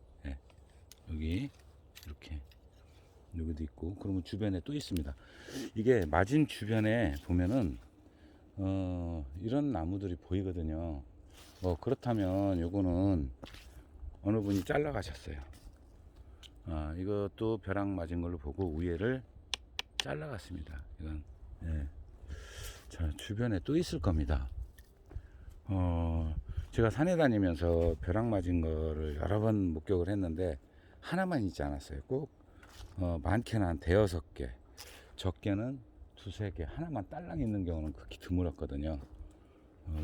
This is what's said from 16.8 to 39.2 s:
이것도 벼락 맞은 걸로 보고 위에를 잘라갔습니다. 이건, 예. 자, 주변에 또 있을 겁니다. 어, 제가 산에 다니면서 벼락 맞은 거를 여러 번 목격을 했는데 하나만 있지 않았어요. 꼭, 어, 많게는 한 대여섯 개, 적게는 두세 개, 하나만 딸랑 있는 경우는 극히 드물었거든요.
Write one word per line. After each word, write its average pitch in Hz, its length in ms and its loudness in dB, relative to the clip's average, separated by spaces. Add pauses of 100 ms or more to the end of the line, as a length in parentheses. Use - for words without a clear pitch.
이것도 101 640 0
벼락 98 300 0
맞은 87 320 0
걸로 87 160 -2
보고 78 400 -2
위에를 90 440 0 (760)
잘라갔습니다. 78 840 -8 (180)
이건, 78 240 -8 (400)
예. 78 240 -2 (1000)
자, 80 280 -2
주변에 107 460 -2
또 143 120 0
있을 170 240 0
겁니다. 71 500 2 (1160)
어, 85 680 2 (380)
제가 113 180 4
산에 156 260 4
다니면서 85 840 6
벼락 107 260 2
맞은 90 340 2
거를 78 560 0
여러 82 220 2
번 104 340 4
목격을 87 360 2
했는데 87 480 0 (440)
하나만 175 420 0
있지 85 200 -2
않았어요. 71 440 -4
꼭, 139 220 -2 (680)
어, 87 240 0
많게는 104 460 2
한 80 120 2
대여섯 87 540 4
개, 65 160 -6 (640)
적게는 107 640 -2 (360)
두세 101 360 -6
개, 85 120 -6
하나만 123 460 -6
딸랑 170 300 -8
있는 104 240 0
경우는 80 300 -2
극히 - 260 -16
드물었거든요. 76 800 0 (880)